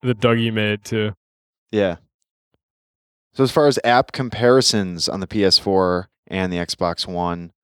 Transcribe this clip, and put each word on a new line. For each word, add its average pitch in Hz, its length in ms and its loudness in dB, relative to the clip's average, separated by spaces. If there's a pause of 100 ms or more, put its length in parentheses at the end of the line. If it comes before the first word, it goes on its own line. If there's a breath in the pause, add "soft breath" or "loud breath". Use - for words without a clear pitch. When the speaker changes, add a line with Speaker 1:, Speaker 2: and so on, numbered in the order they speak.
Speaker 1:
that 123 200 -2
Dougie 117 320 2
made 104 320 -2
too. 107 280 -4 (580)
Speaker 2:
Yeah. 98 260 0 (1400)
So 135 100 0
as 127 80 0
far 147 160 4
as 139 160 2
app 123 300 4
comparisons 110 960 0
on 92 100 -6
the 92 80 -6
P 104 180 0
S 92 120 4
four 90 520 0 (180)
and 92 260 -4
the 87 40 -4
Xbox 87 480 -4
One 87 460 -6 (120)